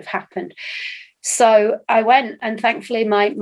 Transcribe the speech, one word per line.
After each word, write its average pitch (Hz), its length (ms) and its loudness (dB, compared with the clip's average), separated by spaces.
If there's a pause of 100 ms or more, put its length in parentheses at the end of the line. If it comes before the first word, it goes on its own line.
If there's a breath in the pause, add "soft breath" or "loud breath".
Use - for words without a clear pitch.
have - 180 -18
happened. - 360 -12 (680 loud breath)
So 226 680 2
I 226 140 4
went, 233 380 2
and 220 180 -6
thankfully 226 460 -2
my, 208 260 2 (120)